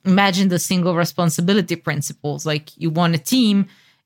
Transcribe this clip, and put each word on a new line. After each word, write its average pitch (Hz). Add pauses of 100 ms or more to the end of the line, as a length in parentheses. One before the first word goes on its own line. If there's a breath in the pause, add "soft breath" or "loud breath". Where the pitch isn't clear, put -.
imagine 190
the 180
single 180
responsibility 175
principles. 147
Like, 151
you 165
want 165
a -
team 208 (400 soft breath)